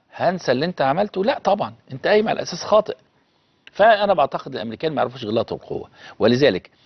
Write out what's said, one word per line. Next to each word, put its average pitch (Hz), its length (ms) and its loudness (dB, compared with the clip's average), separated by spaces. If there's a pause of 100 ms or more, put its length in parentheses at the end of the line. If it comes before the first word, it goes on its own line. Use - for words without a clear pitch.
(140)
هنسى 165 380 -2
اللي 131 140 0
انت 175 160 -4
عملته؟ 185 420 -2
لا 247 200 -2
طبعاً، 208 300 0 (180)
انت 131 160 -6
قايم 214 220 2
على 143 120 -4
اساس 170 220 -10
خاطئ. - 320 2 (760)
فانا 202 420 4
بعتقد 147 420 -2
الامريكان 113 380 -6
ما 120 80 -2
يعرفوش 123 220 -4
غير 107 100 -4
لغة 113 180 0
القوه، - 380 -8 (300)
ولذلك 120 500 2 (160)